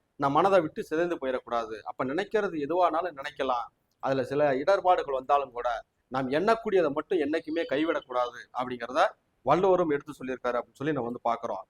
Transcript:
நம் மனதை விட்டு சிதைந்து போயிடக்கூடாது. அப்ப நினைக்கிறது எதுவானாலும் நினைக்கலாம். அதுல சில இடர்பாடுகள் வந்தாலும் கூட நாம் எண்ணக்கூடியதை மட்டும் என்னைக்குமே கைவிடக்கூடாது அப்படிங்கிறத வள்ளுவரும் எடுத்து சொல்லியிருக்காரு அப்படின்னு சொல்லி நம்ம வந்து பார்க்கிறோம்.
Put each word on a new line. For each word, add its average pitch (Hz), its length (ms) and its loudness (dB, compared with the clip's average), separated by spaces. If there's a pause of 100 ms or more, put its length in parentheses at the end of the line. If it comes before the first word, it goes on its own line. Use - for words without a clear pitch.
(200)
நம் 143 160 2
மனதை 190 240 6
விட்டு 156 220 -4
சிதைந்து 170 340 -2
போயிடக்கூடாது. 120 680 -4
அப்ப - 200 -6
நினைக்கிறது 190 560 -2
எதுவானாலும் 165 580 0
நினைக்கலாம். 131 500 -4 (340)
அதுல 135 220 0
சில 139 180 -2 (120)
இடர்பாடுகள் 165 680 2
வந்தாலும் 135 360 0
கூட 123 120 -4 (440)
நாம் 131 180 -2
எண்ணக்கூடியதை 185 640 2
மட்டும் 156 320 -2
என்னைக்குமே 160 400 -4
கைவிடக்கூடாது 135 760 -2 (120)
அப்படிங்கிறத 123 480 -4 (460)
வள்ளுவரும் 180 480 4
எடுத்து 143 180 -6
சொல்லியிருக்காரு 127 460 -4
அப்படின்னு - 220 -8
சொல்லி 147 120 -2
நம்ம 120 180 -4
வந்து 123 180 -10
பார்க்கிறோம். 110 420 -4